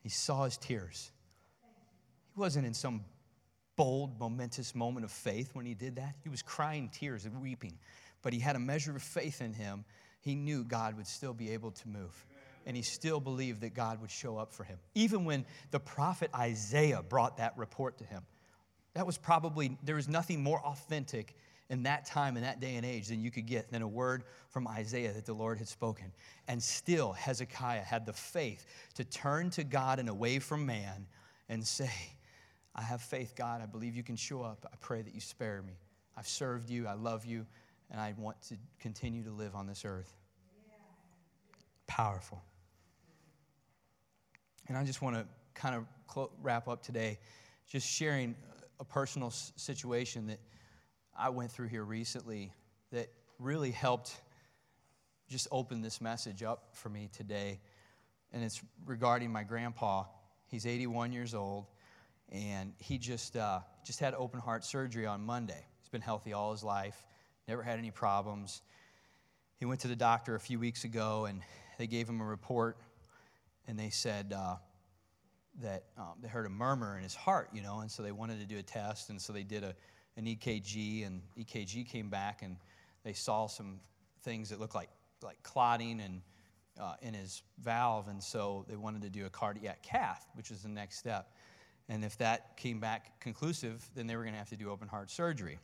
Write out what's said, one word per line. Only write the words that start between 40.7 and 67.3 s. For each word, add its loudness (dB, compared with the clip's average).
Powerful. 0
And 0
I 4
just 0
want 2
to 0
kind 0
of -2
clo-, -4
wrap 2
up -2
today, 0
just 0
sharing 2
a -8
personal 0
s-, -6
situation -2
that -4
I 4
went -2
through -4
here -4
recently -4
that -2
really 0
helped 2
just -2
open 0
this -4
message -4
up -2
for -10
me -8
today. -4
And -2
it's -4
regarding 4
my 0
grandpa. 2
He's -4
eighty-one 0
years -4
old, -2
and -4
he -4
just, -4
uh, 2
just -6
had 2
open -4
heart 0
surgery -2
on 0
Monday. -2
He's -20
been -6
healthy -2
all 2
his -4
life, -2